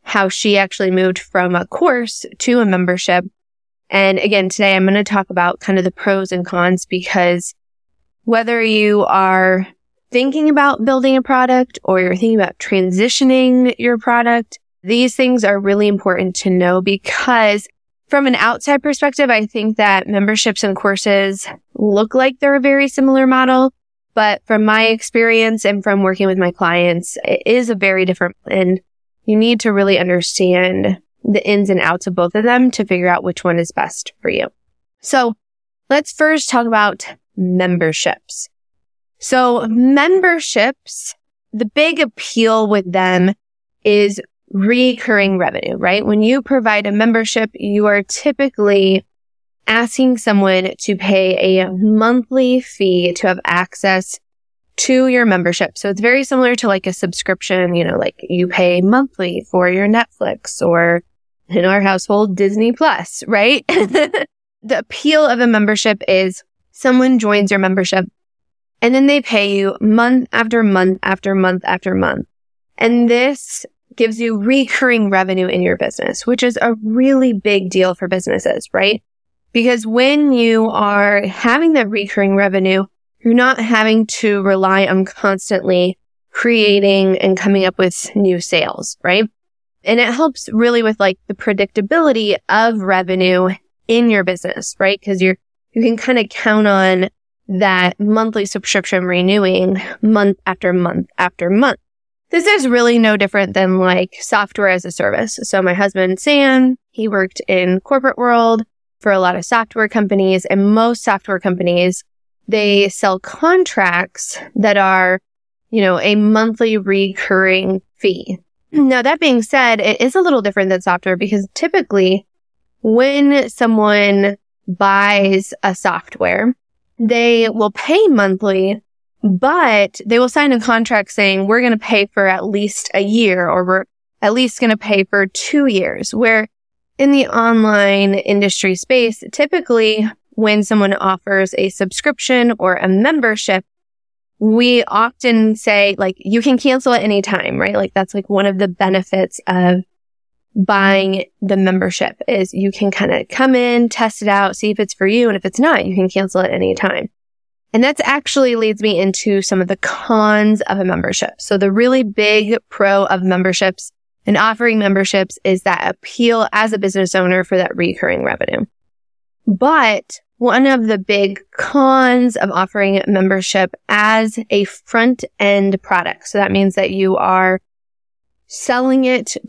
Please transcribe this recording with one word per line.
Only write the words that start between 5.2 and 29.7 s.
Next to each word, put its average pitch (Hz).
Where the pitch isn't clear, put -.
about 180
kind 190
of 180
the 180
pros 196
and 180
cons, 180
because 175
whether 226
you 208
are 190
thinking 277
about 285
building 262
a 262
product 254
or 185
you're 185
thinking 220
about -
transitioning 254
your 240
product, 233
these 240
things 254
are 202
really 202
important 185
to -
know, 180
because 208
from 277
an 254
outside 254
perspective, 285
I 214
think 220
that 196
memberships 208
and 196
courses 196
look 214
like 262
they're 277
a 277
very 277
similar 262
model. 262
But 214
from 214
my 220
experience 226
and 202
from 196
working 190
with 190
my 175
clients, 175
it -
is 240
a 226
very 190
different, 180
and 185
you 214
need 226
to 220